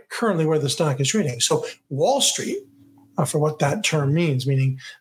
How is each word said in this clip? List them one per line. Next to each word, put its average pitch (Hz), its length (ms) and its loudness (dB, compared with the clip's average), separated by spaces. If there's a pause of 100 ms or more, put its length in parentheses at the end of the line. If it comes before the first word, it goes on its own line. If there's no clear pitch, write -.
(100)
currently 185 340 0
where 156 140 2
the 139 100 0
stock 143 320 0
is 135 80 2
trading. 156 320 0
So - 240 0 (240)
Wall 196 320 2
Street, - 380 -2 (580)
uh, 170 80 2
for 156 140 -2
what 151 220 0
that 151 220 0
term 143 300 0
means, 147 340 0
meaning, 135 320 2 (220)